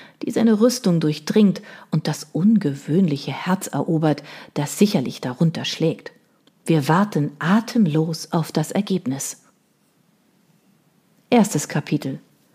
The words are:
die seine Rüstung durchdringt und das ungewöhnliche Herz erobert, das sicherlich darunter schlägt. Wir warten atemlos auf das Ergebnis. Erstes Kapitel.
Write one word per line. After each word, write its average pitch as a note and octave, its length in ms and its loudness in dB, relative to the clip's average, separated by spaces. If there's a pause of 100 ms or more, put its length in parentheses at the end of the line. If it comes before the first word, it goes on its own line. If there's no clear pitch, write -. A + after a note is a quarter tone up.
(220)
die - 80 -6
seine A3+ 300 2
Rüstung G#3+ 400 2
durchdringt E3 640 2 (280)
und D#3 180 -2
das - 240 -6
ungewöhnliche D3+ 1000 0
Herz F#3+ 360 -4
erobert, D3+ 540 0 (300)
das D3 260 -6
sicherlich G3 440 0
darunter B2+ 420 0
schlägt. - 480 -4 (540)
Wir D3+ 220 2
warten E3 500 0
atemlos E3 920 0
auf E3 200 -2
das D#3 180 -2
Ergebnis. - 720 -4 (1900)
Erstes G#3 380 2
Kapitel. - 520 -4 (340)